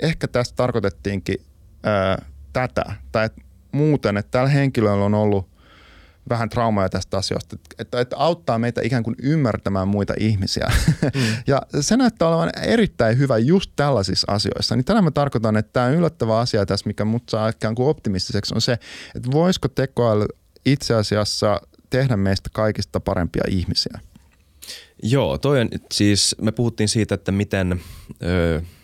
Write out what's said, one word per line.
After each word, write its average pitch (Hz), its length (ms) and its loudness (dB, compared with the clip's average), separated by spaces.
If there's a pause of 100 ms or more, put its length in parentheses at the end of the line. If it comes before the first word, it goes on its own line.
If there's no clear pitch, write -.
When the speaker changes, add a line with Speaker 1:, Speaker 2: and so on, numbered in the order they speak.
Speaker 1:
ehkä 156 280 -2
tässä 120 280 -2
tarkoitettiinkin, 101 800 -2 (840)
ö, - 40 -10 (300)
tätä, 127 320 -2 (280)
tai 110 140 2
et - 80 -6 (380)
muuten, 139 440 2
että 104 140 -4
tällä 127 180 2
henkilöllä 120 560 2
on 104 100 2
ollut 104 340 0 (800)
vähän 113 200 -2
traumaa 107 400 0
tästä 95 280 -4
asiasta, - 400 -6
että, - 120 -20 (140)
että, 123 180 -4
että 127 160 -4
auttaa 147 420 0
meitä 120 260 -2
ikään 117 180 0
kuin 117 200 -4
ymmärtämään 104 680 0
muita 101 300 0
ihmisiä. 107 520 0
<laughs> 113 60 2 (380)
Speaker 2:
Mm. 135 80 0 (240)
Speaker 1:
Ja 139 160 2 (180)
se 214 160 2
näyttää 233 320 2
olevan 165 220 0 (120)
erittäin 165 560 2
hyvä 131 200 2
just 156 380 2
tällaisissa 120 560 0
asioissa. 107 440 0
Niin 127 80 0
tänään 208 200 4
mä 156 60 4
tarkoitan, 117 460 0
että 107 160 -2
tää 123 140 2
on 131 80 2
yllättävä 117 440 0
asia 117 280 0
tässä, 101 200 -2
mikä 104 180 -4
mut 110 240 -2
saa 110 200 0
ikään 110 260 -2
kuin 127 140 0
optimistiseksi, 101 640 -4
on 113 60 0
se, 127 120 0 (420)
että 117 180 -6
voisiko 165 360 2
tekoäly 117 580 0 (380)
itse 127 300 2
asiassa 104 680 0 (300)
tehdä 127 260 2
meistä 98 360 0
kaikista 104 480 -2
parempia 92 480 -2
ihmisiä. - 520 -4 (1040)
Speaker 2:
Joo, 104 360 2
toi 139 220 2
on, 110 80 0 (240)
siis 104 500 2
me 110 100 0
puhuttiin 113 360 0
siitä, 104 260 0
että 92 180 -4
miten, 95 480 0 (420)
ö, 85 400 0 (220)